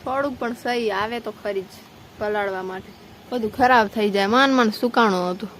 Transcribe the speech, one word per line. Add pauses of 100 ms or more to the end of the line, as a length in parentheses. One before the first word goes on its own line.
થોડુંક
પણ
સહી (120)
આવે
તો
ખરી
જ (460)
પલાળવા
માટે. (380)
બધું
ખરાબ (100)
થઈ
જાય,
માંડ
માંડ
સુકાણું
હતું.